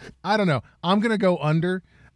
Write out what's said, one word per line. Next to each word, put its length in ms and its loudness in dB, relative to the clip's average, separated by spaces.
I 140 0
don't 120 0
know. 140 0
I'm 180 2
gonna 160 0
go 220 2
under, 440 -2